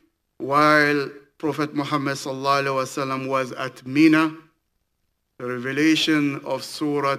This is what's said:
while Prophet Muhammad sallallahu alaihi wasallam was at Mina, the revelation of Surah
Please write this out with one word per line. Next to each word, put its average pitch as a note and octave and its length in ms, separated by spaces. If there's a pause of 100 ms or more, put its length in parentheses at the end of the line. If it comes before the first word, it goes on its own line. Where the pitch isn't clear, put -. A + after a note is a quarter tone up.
(400)
while D3 720 (280)
Prophet D3 380
Muhammad C#3 420
sallallahu C#3 460
alaihi C#3 120
wasallam C3 520
was C3 240
at C3 340
Mina, D#3 480 (1040)
the C3 80
revelation C#3 1000
of C3 200
Surah C#3+ 560